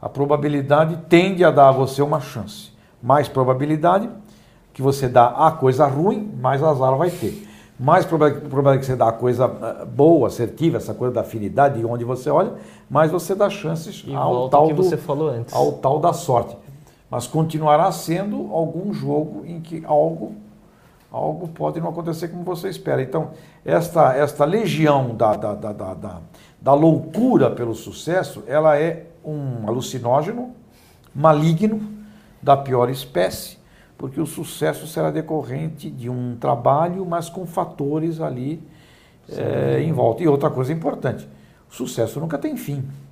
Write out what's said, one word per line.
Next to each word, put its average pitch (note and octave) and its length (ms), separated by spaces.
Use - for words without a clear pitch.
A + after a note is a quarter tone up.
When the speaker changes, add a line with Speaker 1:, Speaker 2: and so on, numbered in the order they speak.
Speaker 1:
A - 60
probabilidade C#3+ 880
tende F3+ 340
a D#3+ 80
dar C#3 180
a - 20
você C3+ 300
uma D3 200
chance. - 500
Mais C3 260
probabilidade D3+ 800
que - 80
você C3+ 280
dá B2 180
a D3+ 240
coisa C3+ 360
ruim, F#3+ 520
mais C3 240
azar C3+ 320
vai E3 140
ter. - 380
Mais E3 280
proba-, D#3 260
probabilidade C3+ 480
que - 60
você B2+ 100
dá A#2 140
a - 40
coisa, B2 320
eh, - 40
boa, C#3 420
assertiva, A#2+ 500
essa G#2+ 160
coisa B2 200
da A#2 80
afinidade, A2+ 580
de A2+ 60
onde A#2+ 180
você B2 260
olha, E3 240
mais D3+ 220
você F3 220
dá G3+ 160
chances E3 560
Speaker 2:
E C#3 80
Speaker 1:
ao C#3+ 200
Speaker 2:
volta B2+ 180
Speaker 1:
tal C#3+ 100
Speaker 2:
ao D#3+ 60
que D#3+ 80
Speaker 1:
do, F#3 80
Speaker 2:
você F3 140
falou D3+ 320
antes. A#2 240
Speaker 1:
ao C#3+ 200
tal D3 260
da E3+ 140
sorte. - 420
Mas B2 160
continuará D#3 680
sendo F#3+ 600
algum E3 400
jogo D3 520
em E3+ 140
que D#3+ 260
algo D#3+ 500
algo D#3 360
pode D#3 340
não E3+ 80
acontecer E3+ 380
como E3+ 160
você F3 260
espera. C3+ 320
Então, D3 300
esta, D#3+ 500
esta C#3+ 300
legião D3+ 680
da, G#2+ 200
da, G#2 200
da, G#2 180
da, F#2+ 220
da, F2 220
da C3 120
loucura D#3+ 760
pelo A2+ 240
sucesso, A2+ 720
ela D3+ 320
é D#3+ 280
um C3+ 420
alucinógeno C3 840
maligno D#3+ 680
da C#3 140
pior B2+ 340
espécie, - 680
porque C#3 240
o D#3 40
sucesso D3+ 640
será D#3+ 220
decorrente D#3 800
de B2+ 200
um B2 300
trabalho, C#3+ 680
mas E3+ 220
com F#3 180
fatores D#3+ 760
ali, D3 400
Speaker 2:
Sim. - 140
Speaker 1:
eh, C3+ 420
em D#3+ 80
volta. B2 320
E E3+ 40
outra C#3+ 240
coisa B2+ 200
importante, D#3+ 560
o - 40
sucesso - 460
nunca E3 180
tem D4+ 180
fim. C#3+ 320